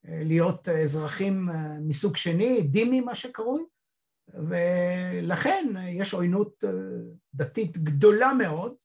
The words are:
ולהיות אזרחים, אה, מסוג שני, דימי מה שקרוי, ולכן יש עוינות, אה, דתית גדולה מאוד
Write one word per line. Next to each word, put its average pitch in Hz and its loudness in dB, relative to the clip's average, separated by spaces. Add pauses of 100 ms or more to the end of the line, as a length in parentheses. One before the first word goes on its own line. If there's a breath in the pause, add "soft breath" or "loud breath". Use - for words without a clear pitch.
ולהיות 165 0
אזרחים, 160 -2
אה, 156 -6
מסוג 156 -2
שני, 208 2
דימי 226 2
מה 240 -4
שקרוי, 254 -4 (680)
ולכן 180 -2 (220)
יש 190 -4
עוינות, 190 0
אה, - -2 (640)
דתית 160 -4
גדולה 208 6
מאוד 202 -2 (100)